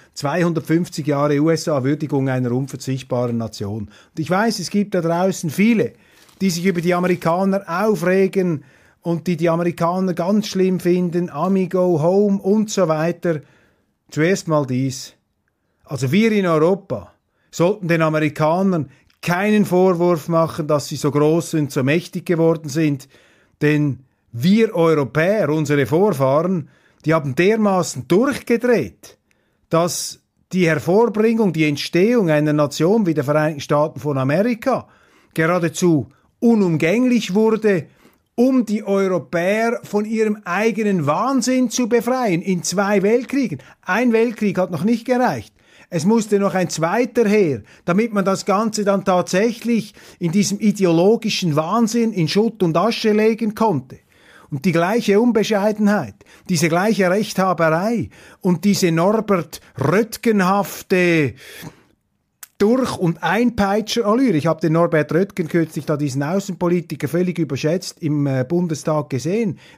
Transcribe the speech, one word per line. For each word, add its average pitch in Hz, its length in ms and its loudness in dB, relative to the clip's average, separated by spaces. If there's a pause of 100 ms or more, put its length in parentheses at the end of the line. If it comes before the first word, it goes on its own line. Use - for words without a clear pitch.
(140)
Zweihundertfünfzig 160 920 -2
Jahre 143 320 0
U-S-A, 156 420 0
Würdigung 139 460 -2
einer 127 240 -2
unverzichtbaren 131 840 -4
Nation. 107 520 -8
Und - 300 -16
ich 160 120 -6
weiß, 214 300 0
es 151 100 -10
gibt 202 240 -2
da 180 80 0
draußen 170 480 -2
viele, 196 440 2 (460)
die 196 100 0
sich 170 140 -4
über 180 160 0
die 175 140 0
Amerikaner 180 720 0
aufregen 185 960 0 (400)
und 170 240 -4
die 180 100 -2
die 165 140 0
Amerikaner 175 640 -2
ganz 202 320 0
schlimm 185 340 0
finden, 175 480 0
Ami 185 380 -2
go 180 340 0
home 196 400 2
und 214 300 0
so 180 180 0
weiter. 160 520 -2 (680)
Zuerst 170 380 0
mal 151 160 2
dies. 127 480 -4 (720)
Also 135 260 -4
wir 214 220 4
in 202 140 2
Europa 160 640 0 (380)
sollten 185 380 -2
den 165 120 2
Amerikanern 156 880 0 (320)
keinen 202 460 0
Vorwurf 175 640 2
machen, 165 400 -2
dass 147 200 -2
sie 151 80 -8
so 139 140 -2
groß 156 440 0
und 147 160 0
so 139 120 -2
mächtig 160 420 -2
geworden 165 440 0
sind, 143 400 -2 (520)
denn 147 400 0 (320)
wir 202 420 2
Europäer, 160 760 2
unsere 147 360 0
Vorfahren, 156 800 0 (360)
die 156 100 2
haben 143 200 -2
dermaßen 190 760 0
durchgedreht, 233 1080 0 (500)
dass - 520 -2 (320)
die 180 140 2
Hervorbringung, 214 880 2
die 156 140 0
Entstehung 170 640 2
einer 151 220 2
Nation 160 540 2
wie 160 80 0
der 143 100 -2
Vereinigten 151 360 0
Staaten 147 400 -2
von 143 180 -4
Amerika 202 680 -2 (460)
geradezu 165 760 0 (320)
unumgänglich 208 920 2
wurde, 214 520 2 (480)
um 254 320 2
die 208 160 -4
Europäer 196 1000 -2
von 208 200 -2
ihrem 214 400 -2
eigenen 196 640 0
Wahnsinn 247 640 0
zu 247 180 -2
befreien 233 540 0
in 180 220 -4
zwei 196 400 0
Weltkriegen. 233 540 0 (240)
Ein 226 300 0
Weltkrieg 220 460 0
hat 180 140 -2
noch 151 100 -6
nicht 226 240 0
gereicht. 240 480 -2 (360)
Es 165 140 -4
musste 214 360 2
noch 196 140 0
ein 185 160 0
zweiter 214 580 0
her, 175 340 2 (220)
damit 208 280 0
man 196 120 0
das 190 220 -2
Ganze 208 360 0
dann 196 220 0
tatsächlich 202 880 0 (240)
in 170 140 -2
diesem 202 260 0
ideologischen 196 960 2
Wahnsinn 226 580 0
in 170 140 0
Schutt 202 380 0
und 160 120 0
Asche 214 360 0
legen 214 420 0
konnte. 156 440 -2 (520)
Und 139 140 -8
die 185 80 2
gleiche 196 480 2
Unbescheidenheit, 208 960 0 (320)
diese 170 200 0
gleiche 180 420 0
Rechthaberei 185 1000 0 (320)
und 180 240 0
diese 190 260 2
Norbert 196 680 0 (180)
Röttgenhafte 180 1600 0 (1200)
Durch- 240 380 2
und 165 240 -2
Einpeitscher-Allüre. 214 1160 0
Ich 147 100 0
hab 160 140 0
den 165 140 0
Norbert 160 380 2
Röttgen 175 360 0
kürzlich 160 380 -2
da, 151 100 -2
diesen 143 260 -2
Außenpolitiker, 170 880 -4
völlig 175 320 -2
überschätzt 151 600 -4
im, 143 280 -2
äh, 131 200 0
Bundestag 160 600 -2
gesehen, 160 480 -4 (200)